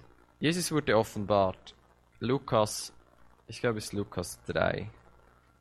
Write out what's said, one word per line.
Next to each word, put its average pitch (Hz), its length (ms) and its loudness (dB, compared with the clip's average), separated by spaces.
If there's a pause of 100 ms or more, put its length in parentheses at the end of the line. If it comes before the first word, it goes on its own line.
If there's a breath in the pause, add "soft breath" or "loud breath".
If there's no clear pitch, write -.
(400)
Jesus 165 320 0
wurde 143 260 2
offenbart. 101 800 0 (440)
Lukas, 117 760 0 (540)
ich - 140 -14
glaube, 117 160 0
es 107 80 -10
ist - 80 -14
Lukas 101 500 -6
drei. - 460 0 (720)